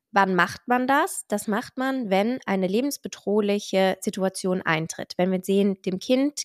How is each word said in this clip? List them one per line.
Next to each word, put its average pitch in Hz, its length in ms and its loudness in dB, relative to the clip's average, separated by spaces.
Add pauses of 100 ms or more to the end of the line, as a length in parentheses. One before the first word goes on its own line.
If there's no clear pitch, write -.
(120)
Wann 196 220 4
macht 180 320 0
man 247 200 0
das? 294 420 0
Das 208 180 -4
macht 214 300 -4
man, 262 320 -2
wenn 202 380 2
eine 190 200 0
lebensbedrohliche 202 1300 0
Situation 185 640 -2
eintritt. - 560 -4
Wenn 185 120 2
wir 185 120 0
sehen, 196 420 2
dem 190 140 -4
Kind 269 460 0